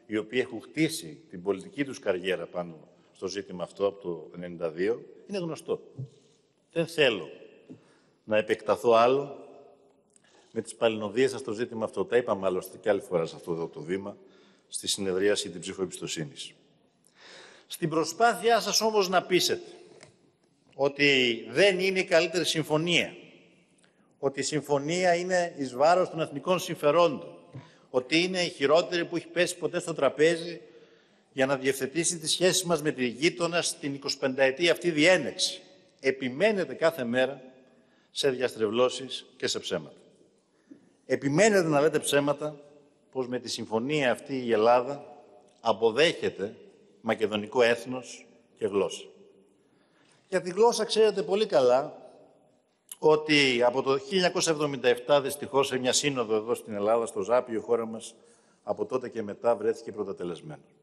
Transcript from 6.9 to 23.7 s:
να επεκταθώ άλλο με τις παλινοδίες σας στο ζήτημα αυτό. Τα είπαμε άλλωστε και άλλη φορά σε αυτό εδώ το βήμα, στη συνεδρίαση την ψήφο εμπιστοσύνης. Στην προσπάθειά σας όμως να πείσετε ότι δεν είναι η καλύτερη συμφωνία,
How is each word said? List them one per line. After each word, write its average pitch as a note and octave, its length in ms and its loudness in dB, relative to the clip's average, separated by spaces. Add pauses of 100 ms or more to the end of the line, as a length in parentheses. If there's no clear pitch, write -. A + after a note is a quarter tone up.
να G#2+ 140 0
επεκταθώ G#2+ 560 2
άλλο B2+ 540 2 (1040)
με A2+ 100 -6
τις - 140 -10
παλινοδίες A2 560 0
σας A#2 80 -8
στο A2+ 120 -8
ζήτημα A2 340 -6
αυτό. G2 200 -4
Τα A#2+ 120 2
είπαμε G#2 280 0
άλλωστε F#2 320 -4
και - 120 -2
άλλη G2 120 2
φορά E2 240 -2
σε - 100 -10
αυτό - 160 -8
εδώ E2 160 -4
το - 140 -14
βήμα, G2 360 -8 (500)
στη - 200 -12
συνεδρίαση G2 640 0
την F2 120 -12
ψήφο F#2 200 -10
εμπιστοσύνης. - 720 -8 (1120)
Στην - 220 -4
προσπάθειά G3+ 720 2
σας G3 220 0
όμως G#3+ 280 2
να F#3 140 2
πείσετε - 480 0 (1040)
ότι C3+ 760 2
δεν F3+ 300 4
είναι F#3+ 200 0
η F3 60 0
καλύτερη E3+ 400 2
συμφωνία, D3+ 680 0 (1080)